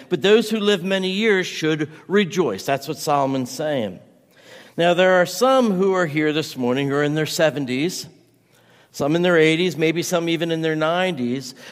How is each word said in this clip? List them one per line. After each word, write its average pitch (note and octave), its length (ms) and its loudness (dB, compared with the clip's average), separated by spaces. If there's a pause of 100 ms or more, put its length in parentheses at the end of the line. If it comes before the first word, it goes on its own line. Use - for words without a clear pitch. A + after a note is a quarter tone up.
but D#3 140 -4
those G#3+ 280 4
who A3 80 -2
live G3+ 240 0
many F#3+ 260 -2
years G3 380 0
should D#3 420 -2 (200)
rejoice. E3 580 0
That's C#3 220 -2
what D#3 80 -6
Solomon's C3+ 560 -2
saying. B2+ 480 -4 (760)
Now, E3+ 160 4
there F#3 200 4
are F3+ 140 4
some B3+ 460 2
who F#3+ 200 2
are F3+ 140 0
here D3+ 260 0
this D3+ 240 -4
morning C3 320 0
who C#3 80 0
are D3 80 2
in D3 100 0
their D#3 120 -2
seventies, D3 800 -2 (840)
some D3 240 -2
in F3 80 0
their F3 160 4
eighties, D#3+ 380 2
maybe D#3+ 260 0
some E3+ 260 -2
even E3 220 -2
in D#3+ 120 -2
their D#3+ 120 0
nineties. D#3 800 -2 (180)